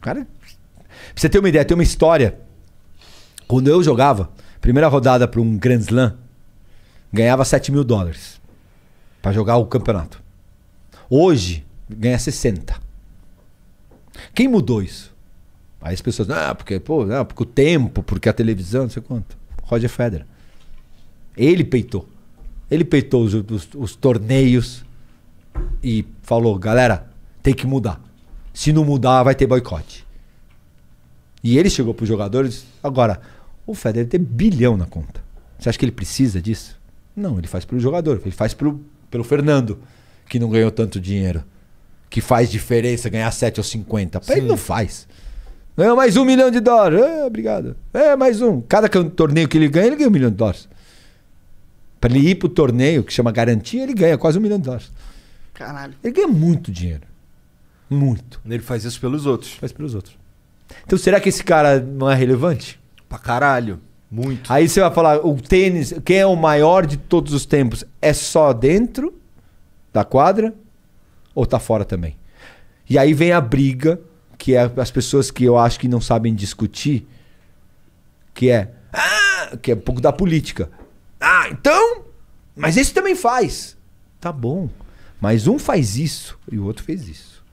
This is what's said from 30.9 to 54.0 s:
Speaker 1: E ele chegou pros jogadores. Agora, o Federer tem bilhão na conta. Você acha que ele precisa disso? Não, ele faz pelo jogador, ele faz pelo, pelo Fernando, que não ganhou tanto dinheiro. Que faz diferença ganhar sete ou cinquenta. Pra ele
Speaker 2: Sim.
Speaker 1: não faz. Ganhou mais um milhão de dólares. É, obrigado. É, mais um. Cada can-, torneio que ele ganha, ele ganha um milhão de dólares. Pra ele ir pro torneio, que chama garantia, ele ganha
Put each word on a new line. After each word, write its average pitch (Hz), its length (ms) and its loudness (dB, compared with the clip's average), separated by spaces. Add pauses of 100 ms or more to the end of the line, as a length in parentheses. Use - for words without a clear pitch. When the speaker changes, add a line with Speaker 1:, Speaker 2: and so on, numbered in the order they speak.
Speaker 1:
E 117 160 2
ele 185 100 4
chegou 117 240 -2
pros 107 160 -4
jogadores. 110 560 -2 (180)
Agora, 123 380 0 (460)
o 220 80 -8
Federer 117 340 -4
tem - 120 0
bilhão 123 560 2
na 90 100 -2
conta. - 340 -12 (380)
Você - 100 -4
acha 113 100 -2
que - 60 0
ele 120 80 -2
precisa 98 480 -2
disso? 104 380 -8 (380)
Não, 180 220 -4
ele 80 100 -8
faz 90 160 -8
pelo 123 160 -4
jogador, 143 420 -2
ele 98 80 -8
faz 117 240 -4
pelo, 147 260 -4 (300)
pelo 117 140 -6
Fernando, 143 560 0 (480)
que 127 100 -4
não 117 100 -2
ganhou 113 220 4
tanto 104 300 -4
dinheiro. 92 420 -4 (680)
Que - 120 -4
faz 117 300 2
diferença 117 580 -2
ganhar 110 240 -4
sete 117 260 -4
ou 107 60 -4
cinquenta. 98 560 -6
Pra - 140 -2
ele - 80 0
Speaker 2:
Sim. 131 60 -4
Speaker 1:
não 392 80 2
faz. - 520 -6 (680)
Ganhou 220 200 4
mais 247 220 4
um 269 60 4
milhão 262 260 4
de 240 100 0
dólares. 233 400 4
É, 311 240 0
obrigado. 220 500 -6 (200)
É, 285 200 4
mais 254 280 2
um. 208 180 2
Cada 208 300 2
can-, 180 180 0
torneio 156 400 2
que - 80 0
ele 156 120 4
ganha, 165 180 2
ele 285 100 2
ganha 294 120 2
um 214 40 4
milhão 131 180 4
de 101 60 -4
dólares. 107 320 -2 (1300)
Pra 120 100 0
ele 139 200 4
ir 190 40 4
pro 185 140 -2
torneio, 135 540 2
que - 100 -8
chama 120 200 0
garantia, 117 500 -2
ele 269 120 -6
ganha 170 240 2